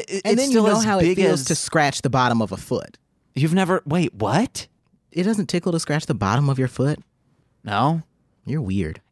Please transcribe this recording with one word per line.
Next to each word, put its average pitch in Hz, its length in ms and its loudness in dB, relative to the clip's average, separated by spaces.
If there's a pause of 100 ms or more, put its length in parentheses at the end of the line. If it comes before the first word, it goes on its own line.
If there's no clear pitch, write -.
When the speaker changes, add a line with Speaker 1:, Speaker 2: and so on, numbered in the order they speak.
Speaker 1:
it, 196 160 -6
Speaker 2:
And 226 80 4
Speaker 1:
it's 240 80 2
Speaker 2:
then 277 80 -2
Speaker 1:
still 226 140 4
Speaker 2:
you 214 80 4
know 208 80 4
Speaker 1:
as 220 40 0
Speaker 2:
how 208 140 2
it 180 60 4
Speaker 1:
big 180 140 4
Speaker 2:
feels 180 240 2
Speaker 1:
as 127 40 -6
Speaker 2:
to 160 100 -2
scratch - 460 0
the 135 80 0
bottom 123 320 2
of 92 100 -4
a 95 60 -8
foot. - 400 -6 (380)
Speaker 1:
You've 156 180 0
never, 185 320 2
wait, 160 300 0
what? 110 520 -2 (440)
Speaker 2:
It 175 120 -2
doesn't 208 220 0
tickle 180 280 -2
to 165 60 0
scratch 156 280 -4
the 139 80 -2
bottom 117 340 0
of 131 80 0
your 131 100 0
foot? 139 300 -2 (680)
Speaker 1:
No. 131 380 0 (420)
Speaker 2:
You're 147 180 -6
weird. 95 380 -4 (120)